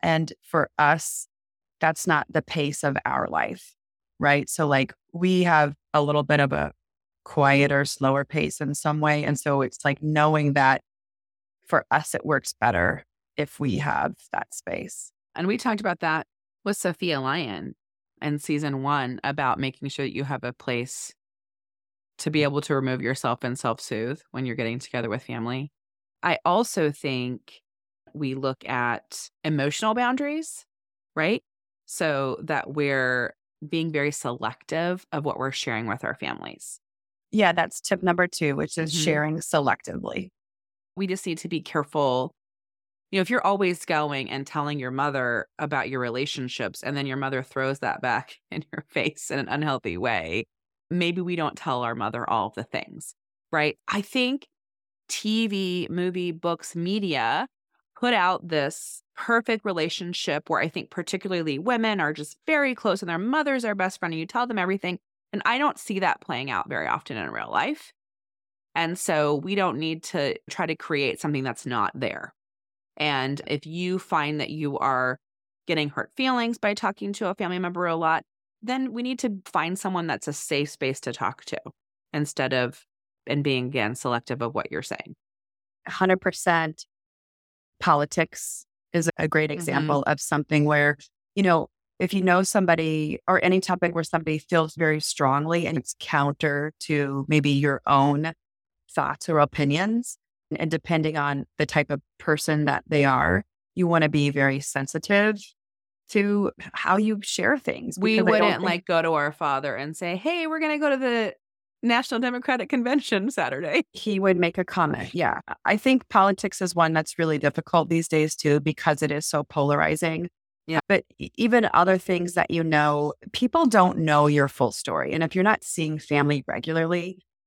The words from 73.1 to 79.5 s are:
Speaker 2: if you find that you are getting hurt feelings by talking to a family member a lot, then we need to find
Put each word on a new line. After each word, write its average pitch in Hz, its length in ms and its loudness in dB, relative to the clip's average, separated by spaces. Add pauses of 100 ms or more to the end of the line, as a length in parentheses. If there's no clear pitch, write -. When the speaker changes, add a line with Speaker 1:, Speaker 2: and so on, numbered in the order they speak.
Speaker 2:
if 147 180 -4
you 180 320 -4
find 151 420 -2
that 139 120 -6
you 147 260 -4
are 127 420 0 (460)
getting 156 240 0
hurt - 260 -6
feelings 247 420 0
by 208 180 0
talking 202 380 -4
to 196 160 -4
a 196 60 -4
family 180 240 -4
member 180 280 -2
a 165 80 0
lot, 160 280 0 (380)
then 254 320 -4
we 240 80 -6
need 254 180 -4
to 202 260 -2
find 170 340 -2